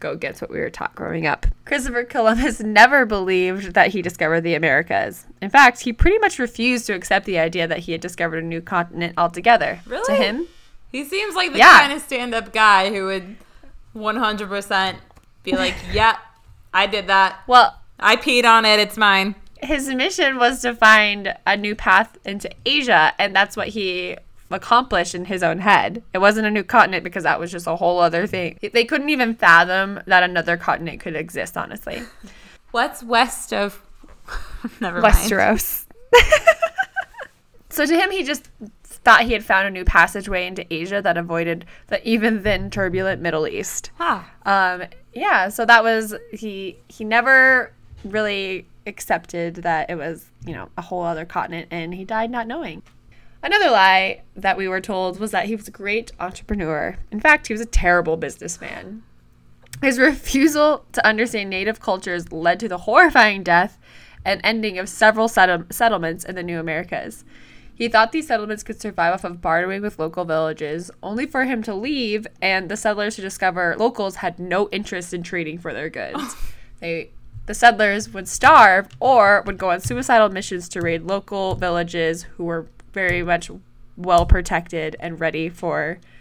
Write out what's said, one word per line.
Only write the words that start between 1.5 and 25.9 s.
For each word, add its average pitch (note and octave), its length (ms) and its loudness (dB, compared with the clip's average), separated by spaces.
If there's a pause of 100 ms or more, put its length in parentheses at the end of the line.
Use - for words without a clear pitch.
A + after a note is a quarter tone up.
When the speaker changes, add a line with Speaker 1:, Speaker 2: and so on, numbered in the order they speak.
Speaker 1:
Christopher B3+ 400 -6
Columbus A#3 560 0
<laughs> - 0 -
never A#3 460 4
believed F#3 680 -2
that G3 140 6
he G3 140 -4
discovered E3+ 400 -2
the E3+ 140 -2
Americas. D3 680 -2 (160)
In G3 80 -8
fact, C4+ 300 6
he A#3+ 140 -6
pretty F4+ 260 4
much G#4 200 0
refused A#3+ 480 -2
to G#3+ 60 -4
accept F#3+ 320 -2
the F#3 140 -2
idea E3 280 0
that E3 120 -4
he E3+ 140 -8
had D#3+ 80 -6
discovered E3 420 -6
a - 20 -8
new E3 140 -8
continent E3+ 580 -4
altogether. F3 680 2
Speaker 2:
Really? A4 160 -8 (100)
Speaker 1:
To C#5 80 2
him? C#4+ 260 -4 (440)
Speaker 2:
He C#4 140 -8
seems F#4+ 300 -6
like F4+ 180 -2
the - 60 2
Speaker 1:
Yeah. D#4+ 200 12
Speaker 2:
kind C#4+ 140 4
of D4 80 -8
stand-up A#3+ 500 -6
guy G#3 420 4
who G3 120 -4
would F#3+ 320 -8 (560)
one G#3+ 240 -4
hundred G#3+ 320 -2
percent F#3+ 480 -2 (460)
be F#3 120 -8
like, F#3 280 0
Speaker 1:
<laughs> F3+ 100 -8
Speaker 2:
"Yep, G#3+ 240 4 (560)
I G3 140 2
did G3 200 -6
that. F#3+ 300 4 (100)
Speaker 1:
Well, B3 300 6 (220)
Speaker 2:
I G#3+ 180 4
peed B3 280 2
on A3+ 200 6
it. G#3+ 160 6
It's G3+ 160 -4
mine." G3+ 380 2 (280)
Speaker 1:
his C4+ 240 -4
mission C4+ 500 -2
was B3 240 2
to B3 140 -2
find G#3 580 4 (140)
a G3 100 2
new G#3 160 -4
path G#3 500 2
into G3+ 240 -10 (160)
Asia, B3 540 2
and G3 180 0
that's G3 220 0
what G#3 120 -6
he F#3 460 -6 (360)
accomplished G3 640 0
in F3+ 100 -10
his F#3 160 -6
own E3 160 0
head. F#3 460 2 (100)